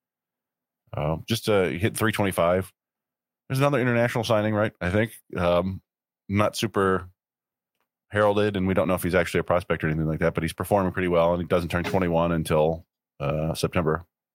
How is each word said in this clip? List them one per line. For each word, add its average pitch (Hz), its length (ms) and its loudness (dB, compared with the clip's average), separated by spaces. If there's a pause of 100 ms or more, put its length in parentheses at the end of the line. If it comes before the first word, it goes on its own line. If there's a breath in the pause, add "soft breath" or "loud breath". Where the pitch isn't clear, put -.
(960)
Uh, 76 220 -2 (100)
just, 113 200 -4
uh, 98 160 4
hit 85 320 -2
three 110 160 0
twenty-five. 92 600 0 (760)
There's 131 100 -4
another 143 220 2
international 120 440 2
signing, 107 300 2
right? 107 260 0
I 87 100 -2
think, 107 220 0 (240)
um, 90 460 0 (460)
not 101 280 0
super 95 520 0 (1000)
heralded, 104 480 2
and 92 100 0
we 95 80 2
don't 90 140 0
know 92 60 2
if 87 100 -2
he's 87 100 0
actually 87 260 2
a - 40 -2
prospect 85 400 -2
or 80 40 0
anything 78 200 -2
like 78 100 -4
that, 82 160 0
but 80 80 -4
he's 80 100 -2
performing 92 400 0
pretty 92 160 -4
well, 85 240 2
and 87 100 -2
he 80 40 -8
doesn't 85 220 0
turn 87 160 -2
twenty-one 85 480 0
until, 82 540 0 (340)
uh, 78 340 -4
September. 80 500 -2 (300)